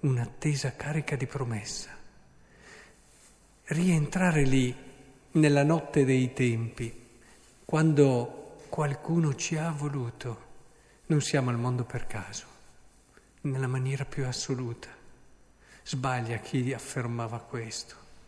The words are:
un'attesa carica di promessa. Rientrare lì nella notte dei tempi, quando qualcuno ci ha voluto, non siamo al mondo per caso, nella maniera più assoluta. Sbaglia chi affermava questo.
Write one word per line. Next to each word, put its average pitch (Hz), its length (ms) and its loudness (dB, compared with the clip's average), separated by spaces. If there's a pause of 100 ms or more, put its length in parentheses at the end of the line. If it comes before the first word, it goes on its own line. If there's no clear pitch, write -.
un'attesa 135 720 -2
carica 151 400 -4
di 131 120 -4
promessa. 117 720 -6 (1700)
Rientrare 165 760 2
lì 131 320 4 (560)
nella 147 320 6
notte 151 420 4
dei 127 300 4
tempi, 117 720 -2 (580)
quando 143 920 4 (100)
qualcuno 156 680 0
ci - 200 -4
ha 160 140 -2
voluto, 139 720 -6 (640)
non 147 160 4
siamo 131 280 0
al 120 80 -2
mondo 123 260 -2
per 113 220 -6
caso, 104 380 -8 (1000)
nella 135 260 -2
maniera 131 360 -2
più 135 220 -4
assoluta. 123 640 -6 (960)
Sbaglia 123 540 -2
chi 127 360 -2
affermava 117 640 -6
questo. - 680 -10 (220)